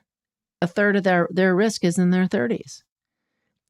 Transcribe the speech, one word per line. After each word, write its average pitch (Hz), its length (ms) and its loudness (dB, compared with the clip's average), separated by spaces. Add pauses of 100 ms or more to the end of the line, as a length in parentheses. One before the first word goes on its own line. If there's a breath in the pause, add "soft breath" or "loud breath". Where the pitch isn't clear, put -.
(600 soft breath)
a 180 60 -2
third 202 300 0
of 196 80 0
their, 180 260 2
their 185 260 2
risk 208 300 0
is 175 140 0
in 180 100 2
their 185 160 2
thirties. 226 580 -6 (840)